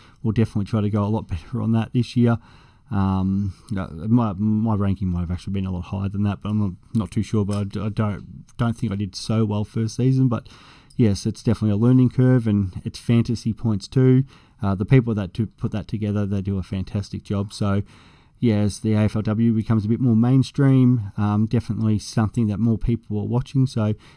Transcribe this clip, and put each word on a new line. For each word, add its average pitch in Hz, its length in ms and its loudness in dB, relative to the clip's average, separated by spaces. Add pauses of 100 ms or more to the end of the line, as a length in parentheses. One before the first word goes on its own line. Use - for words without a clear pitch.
(220)
we'll 110 100 0
definitely 107 340 0
try 107 160 -2
to 104 80 0
go 104 120 0
a 101 60 -2
lot 110 200 -4
better 107 340 -8
on 110 100 0
that 113 220 0
this 123 200 0
year. 120 220 4 (540)
Um, 95 640 0 (160)
you 101 60 -6
know, 92 120 -6 (180)
my, 113 280 0
my 107 400 0
ranking 98 340 0
might 87 120 -2
have 85 100 -4
actually 92 240 -6
been 98 120 -4
a 92 60 -4
lot 87 120 -6
higher 98 260 -4
than 101 140 -2
that, 101 180 -2
but 101 80 -6
I'm 107 100 0
not, 98 120 0 (220)
not 110 160 -2
too 110 120 -2
sure. 104 240 0
But 101 100 -2
I 101 80 -2
d-, 98 160 -8
I 104 80 -4
don't, - 680 -6
don't 117 180 0
think 110 160 -4
I 98 40 -4
did 101 200 -6
so 113 300 0
well 104 180 -2
first 110 320 -4
season. 131 320 4
But - 200 -4 (480)
yes, 107 300 2
it's - 160 -6
definitely 107 300 0
a 101 40 0
learning 123 340 6
curve, 127 360 4
and 101 380 0
it's - 160 -10
fantasy 117 520 0
points 107 360 -4
too. 131 360 4 (380)
Uh, 98 140 0
the 104 80 -2
people 120 300 4
that 98 180 -4
do 110 140 -2
put - 260 -8
that 104 160 -8
together, 104 380 -2
they 98 160 -2
do 98 160 -4
a 92 40 -4
fantastic 98 640 -6
job. 101 280 -4
So, 101 300 -2 (560)
yeah, 110 200 2
as 104 220 -2
the 110 120 0
A 107 80 2
F 107 160 2
L 107 60 -2
W 113 300 2
becomes 110 320 0
a 107 40 -2
bit 113 120 0
more 123 140 4
mainstream, 127 1000 4
um, 104 300 0
definitely 110 520 -2
something 113 480 -2
that 104 120 -2
more 110 200 2
people 110 400 -4
are 104 80 -4
watching. 127 400 0
So, 107 280 -2 (220)